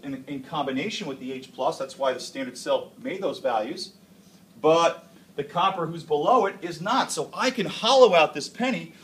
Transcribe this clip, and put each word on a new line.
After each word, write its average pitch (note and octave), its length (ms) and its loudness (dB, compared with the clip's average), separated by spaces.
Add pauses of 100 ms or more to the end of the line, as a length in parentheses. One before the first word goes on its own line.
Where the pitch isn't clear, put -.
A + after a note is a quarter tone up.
in, C3+ 260 -10
in C#3 140 -10
combination C#3+ 640 -6
with C3 140 -10
the B2+ 120 -10
H B2+ 220 -14
plus. C#3+ 240 -2
That's C3+ 180 -10
why C3 160 -2
the B2 80 -4
standard C3 380 -10
cell C3+ 400 -2
made D3 240 -8
those - 160 -4
values. B2 540 -4 (680)
But E3 480 4 (280)
the C#3+ 80 -6
copper F#3 420 -2
who's D#3+ 180 -8
below G3 440 2
it G3 160 -6
is E3 180 -8
not. A3 300 -2
So - 240 -6
I A#3+ 160 0
can G#3+ 160 -2
hollow A3+ 480 6
out D3+ 180 6
this D3 160 -6
penny G#3+ 440 -4 (100)